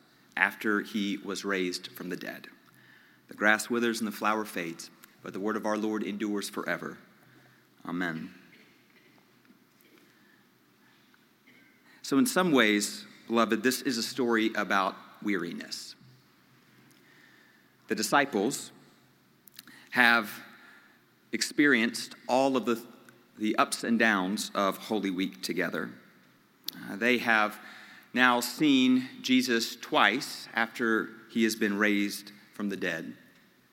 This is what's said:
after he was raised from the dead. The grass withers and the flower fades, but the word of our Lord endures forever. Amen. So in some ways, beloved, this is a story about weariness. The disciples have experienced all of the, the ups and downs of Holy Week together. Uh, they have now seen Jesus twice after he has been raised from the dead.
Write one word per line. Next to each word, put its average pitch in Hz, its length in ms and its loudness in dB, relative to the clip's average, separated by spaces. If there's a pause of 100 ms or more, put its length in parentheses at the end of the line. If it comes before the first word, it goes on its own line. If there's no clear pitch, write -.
(360)
after 104 460 0
he 101 340 -4
was 98 280 -8
raised 92 440 -4
from 90 220 -12
the 90 60 -8
dead. - 320 -12 (800)
The - 60 -18
grass 107 360 2
withers 117 280 0
and 113 80 -4
the 101 60 -4
flower 107 320 -2
fades, 85 460 -10 (320)
but 90 100 -12
the 92 80 -8
word 107 160 -2
of 107 80 -6
our 107 140 0
Lord 107 240 -2
endures 104 480 -4
forever. 82 480 -6 (880)
Amen. 87 460 -6 (3750)
So 139 160 2
in 127 80 8
some 180 260 2
ways, 107 540 4 (200)
beloved, 113 360 2
this 127 180 0
is 131 160 -2
a 113 60 -2
story 113 520 0
about 98 400 0 (280)
weariness. - 760 -6 (1900)
The 113 60 0
disciples 127 760 0 (1200)
have 117 520 4 (880)
experienced 120 840 0 (140)
all 131 280 4
of 113 80 0
the, 117 160 0 (580)
the 110 180 0
ups - 260 0
and 117 160 2
downs 104 560 2
of 98 220 2
Holy 98 340 -4
Week 90 320 -4
together. 85 480 -4 (960)
Uh, 101 60 -8
they 117 240 2
have 107 400 2 (540)
now 123 260 4
seen 127 720 4 (120)
Jesus 123 560 2
twice 127 800 0
after 113 560 0 (200)
he 113 120 0
has 110 140 2
been 104 200 0
raised 101 540 0 (220)
from 104 160 -6
the 95 80 -4
dead. 85 400 -6 (560)